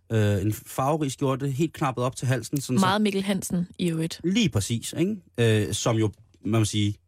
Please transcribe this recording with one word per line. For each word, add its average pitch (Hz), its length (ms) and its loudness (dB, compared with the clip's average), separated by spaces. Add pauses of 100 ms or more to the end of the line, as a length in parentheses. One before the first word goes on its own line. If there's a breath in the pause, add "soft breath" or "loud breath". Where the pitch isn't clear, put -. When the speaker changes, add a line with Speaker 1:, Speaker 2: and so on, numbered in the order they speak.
(120)
Speaker 1:
Øh, 104 300 2
en 107 100 0
farverig 139 600 -2
skjorte, 135 380 -2
helt 147 220 0
knappet 123 320 -2
op 127 120 -2
til 131 120 -2
halsen. 131 320 0
Sådan 127 200 0
Speaker 2:
Meget 190 200 4
Speaker 1:
så - 20 0
Speaker 2:
Mikkel 196 200 2
Hansen 190 440 -2 (120)
i 175 120 0
øvrigt. 160 340 -4
Speaker 1:
Lige 190 240 2
præcis, 113 500 -4
ikke? 202 180 0 (520)
Øh, - 60 -6
som 113 220 0
jo, 110 140 2 (340)
man 110 160 2
må 110 40 4
sige, 104 320 0 (120)